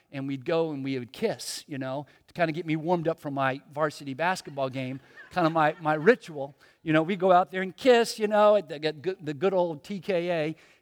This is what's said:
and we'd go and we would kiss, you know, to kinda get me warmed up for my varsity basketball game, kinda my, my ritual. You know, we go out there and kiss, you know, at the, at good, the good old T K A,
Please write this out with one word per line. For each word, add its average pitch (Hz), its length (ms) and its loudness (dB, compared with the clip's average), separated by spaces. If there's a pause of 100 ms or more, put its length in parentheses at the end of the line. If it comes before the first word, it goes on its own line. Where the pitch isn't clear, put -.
(140)
and 139 160 -6
we'd 135 160 -8
go 165 260 0
and 139 100 -8
we 135 160 -4
would 120 140 -10
kiss, - 560 -6
you 147 100 -10
know, 135 280 -8 (240)
to - 40 -20
kinda 165 200 0
get 170 120 -8
me 156 120 0
warmed 160 320 0
up 160 100 -2
for 147 120 -8
my 135 280 0 (140)
varsity 147 400 -4
basketball 147 560 -4
game, 131 320 -8 (320)
kinda 170 160 2
my, 156 320 2
my 156 140 0
ritual. 151 600 0 (280)
You 156 100 0
know, 160 100 6
we 185 140 -2
go 185 160 4
out 180 180 4
there 185 120 -4
and 190 120 -8
kiss, 233 420 4
you 208 120 -2
know, 208 260 6
at 175 140 -2
the, 156 60 -10
at 151 260 -4
good, 185 200 -6
the 151 120 -6
good 175 200 0
old 170 300 0
T 202 160 -10
K 175 320 -2
A, 160 240 -2 (260)